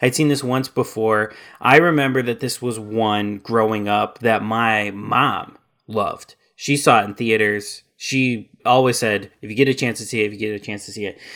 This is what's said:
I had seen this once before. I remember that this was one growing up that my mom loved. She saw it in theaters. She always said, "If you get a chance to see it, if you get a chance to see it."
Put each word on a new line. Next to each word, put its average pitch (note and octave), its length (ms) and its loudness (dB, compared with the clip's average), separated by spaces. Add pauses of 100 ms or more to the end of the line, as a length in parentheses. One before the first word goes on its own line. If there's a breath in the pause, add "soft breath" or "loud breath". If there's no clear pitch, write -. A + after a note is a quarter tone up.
I B2 60 2
had B2+ 80 2
seen D#3 140 2
this C3+ 160 0
once C3 240 -2
before. A2 640 -2 (280 loud breath)
I C3 180 6
remember C#3+ 440 2
that A#2+ 160 -4
this B2 240 -6
was A#2+ 160 -4
one G#2 600 -2
growing A2 500 0
up G#2 320 -2
that A2 240 2
my A2 480 0
mom A2 640 -2 (300)
loved. - 480 -4 (180)
She - 220 -2
saw B2+ 240 6
it G2+ 60 -4
in G2+ 80 -10
theaters. G#2+ 680 -2 (180)
She B2+ 480 -2 (160)
always B2+ 320 4
said, G#2 360 -2 (100)
"If G#2+ 80 -14
you G#2 60 -8
get C3+ 100 4
a C3 80 0
chance A2+ 240 -4
to G#2+ 80 -10
see A2+ 160 -4
it, G#2 40 0
if G#2 60 -8
you G#2 60 -16
get G#2+ 160 -4
a G2+ 100 -12
chance G2+ 220 -10
to - 60 -16
see G#2+ 120 -8
it." F#2+ 140 -8 (180 loud breath)